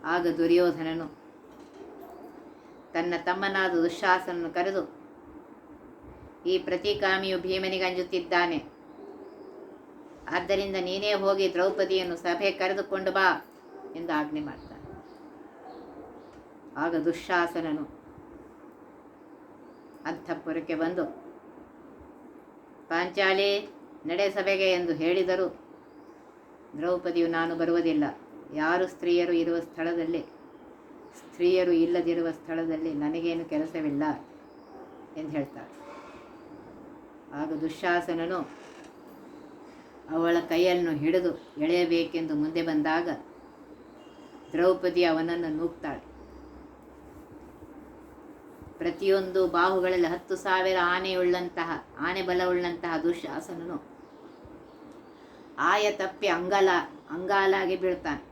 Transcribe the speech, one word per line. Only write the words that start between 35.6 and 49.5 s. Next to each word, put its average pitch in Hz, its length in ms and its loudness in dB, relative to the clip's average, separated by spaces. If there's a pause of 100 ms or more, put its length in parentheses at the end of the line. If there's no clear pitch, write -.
ಆಗ 156 200 -4
ದುಶ್ಯಾಸನನು 170 1000 -2 (1600)
ಅವಳ 170 260 4 (120)
ಕೈಯನ್ನು 175 420 4
ಹಿಡಿದು 165 460 2 (200)
ಎಳೆಯಬೇಕೆಂದು 165 800 2
ಮುಂದೆ 160 260 0
ಬಂದಾಗ 160 480 2 (1400)
ದ್ರೌಪದಿ 175 520 4
ಅವನನ್ನು 165 460 0
ನೂಕ್ತಾಳೆ. 156 540 -4 (2750)
ಪ್ರತಿಯೊಂದು 190 680 4
ಬಾಹುಗಳಲ್ಲಿ 180 600 4